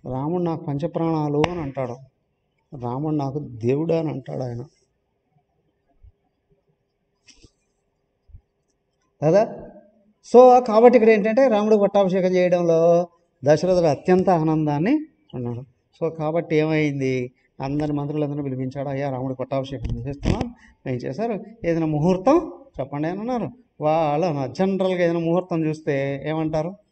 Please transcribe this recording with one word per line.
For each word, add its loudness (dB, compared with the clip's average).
"రాముడు -4
నాకు -4
పంచప్రాణాలు" -2
అని -8
అంటాడు, -8
"రాముడు -6
నాకు -4
దేవుడు" -2
అని -2
అంటాడు -8
ఆయన. -10
కదా? 0
So, 10
కాబట్టి 6
ఇక్కడ 6
ఏంటంటే, 2
రాముడు 2
పట్టాభిషేకం 2
చేయడంలో 4
దశరథుడు 4
అత్యంత 2
ఆనందాన్ని 0
ఉన్నాడు. -8
So, -4
కాబట్టి -4
ఏమైంది? 0
అందరి -4
మంత్రులందరినీ -4
పిలిపించాడు. -6
"అయ్యా, -4
రాముడు -6
పట్టాభిషేకం -6
చేస్తున్నాం, -4
మేము -4
చేశారు, -6
ఏదైనా 0
ముహూర్తం 0
చెప్పండి" -6
అని -6
అన్నారు. -6
వాళ్ళు 0
అన్న-, -4
జనరల్గా 0
ఏదైనా 0
ముహూర్తం 0
చూస్తే -4
ఏమంటారు? -4